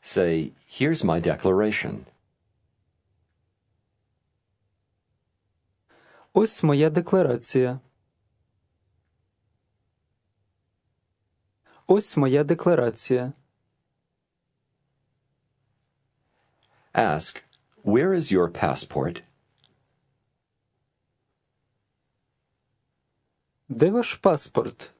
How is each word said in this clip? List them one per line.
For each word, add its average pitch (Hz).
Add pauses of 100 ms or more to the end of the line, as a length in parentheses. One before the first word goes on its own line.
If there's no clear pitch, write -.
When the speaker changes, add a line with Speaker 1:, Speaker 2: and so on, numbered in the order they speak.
Speaker 1:
Say, 82 (160)
"Here's 156
my 85
declaration." 95 (4000)
Speaker 2:
Ось 220
моя 151
декларація. 135 (4000)
Ось 202
моя 139
декларація. 131 (3500)
Speaker 1:
Ask, 82 (400)
"Where 139
is 165
your 90
passport?" - (4000)
Speaker 2:
Де 143
ваш 233
паспорт? -